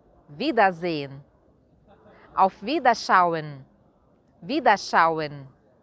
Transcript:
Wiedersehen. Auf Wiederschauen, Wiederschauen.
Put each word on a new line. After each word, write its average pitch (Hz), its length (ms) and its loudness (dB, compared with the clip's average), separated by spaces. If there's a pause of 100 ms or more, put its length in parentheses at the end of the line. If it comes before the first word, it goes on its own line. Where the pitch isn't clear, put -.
(280)
Wiedersehen. 165 960 -2 (1080)
Auf 190 300 0
Wiederschauen, 185 1000 0 (800)
Wiederschauen. 170 1040 0 (360)